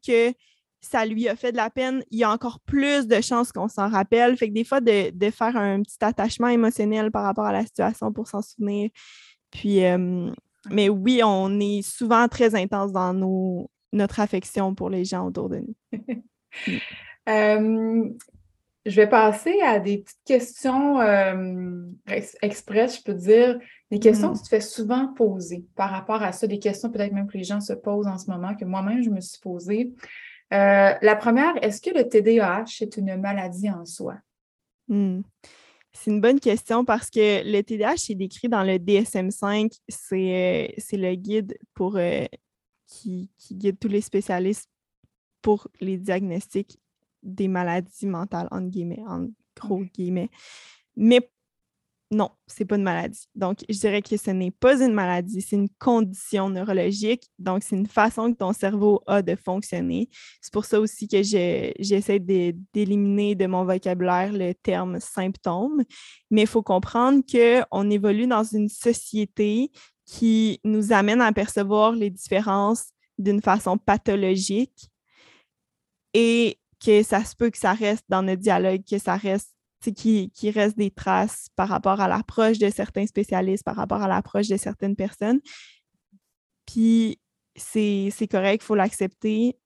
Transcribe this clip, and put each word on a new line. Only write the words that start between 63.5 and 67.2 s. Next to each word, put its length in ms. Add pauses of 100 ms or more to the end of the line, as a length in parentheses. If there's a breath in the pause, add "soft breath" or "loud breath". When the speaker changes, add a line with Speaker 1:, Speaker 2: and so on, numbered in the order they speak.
Speaker 1:
vocabulaire 680
le 200
terme 460
symptôme. 840 (480 loud breath)
Mais 100
il 60
faut 160
comprendre 580